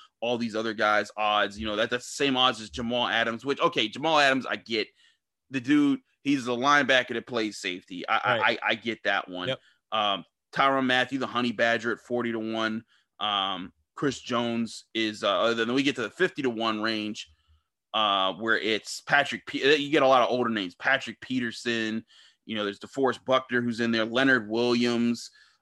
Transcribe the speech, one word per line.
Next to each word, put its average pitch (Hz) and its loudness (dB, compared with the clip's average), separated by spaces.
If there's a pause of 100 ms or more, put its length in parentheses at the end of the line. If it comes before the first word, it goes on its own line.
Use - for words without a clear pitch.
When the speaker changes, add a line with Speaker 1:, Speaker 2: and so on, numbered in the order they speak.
(200)
Speaker 1:
all 120 -2
these 113 -4
other 113 -2
guys 107 2
odds. 104 0
You 110 -6
know, 104 -4
that, 117 0
that's 123 -4
the - -6
same 135 0
odds 127 2
as 104 -12
Jamal 120 -2
Adams, 113 0
which, 139 -2
okay, 147 0
Jamal 147 0
Adams, 135 4
I 107 -4
get. 107 -4 (640)
The 131 -4
dude, 139 4 (220)
he's 139 0
a 123 0
linebacker 131 4
that 113 -4
plays 110 -2
safety. 90 -8
I, 107 0
Speaker 2:
Right. 110 -2
Speaker 1:
I, 110 0
I, 110 2
I 113 0
get 110 -6
that 98 -2
one. 90 -6
Speaker 2:
Yep. 131 -4 (320)
Speaker 1:
Um, 104 0 (280)
Tyrann 135 2
Mathieu, 127 0
the 120 -4
Honey 117 -2
Badger, 117 0
at - -8
forty 120 -4
to 113 -4
one. 110 -4 (360)
Um, 98 -2 (240)
Chris 135 -2
Jones 117 -2
is, 110 -2
uh, 101 2
then 113 0
we 139 2
get 135 0
to 127 -4
the 104 -4
fifty 170 -2
to 131 0
one 110 -2
range, 107 -4 (640)
uh, 98 0
where 110 0
it's 104 -4
Patrick 139 0
Pe-, 143 2
you 143 -4
get 147 4
a 131 6
lot 131 8
of 98 2
older 120 0
names, 101 -4
Patrick 131 -2
Peterson, 117 -4 (420)
you 110 -8
know, 107 -4
there's 101 -6
DeForest 127 -2
Buckner 127 2
who's 117 -2
in 117 2
there, 113 2
Leonard 120 2
Williams, 120 2 (320)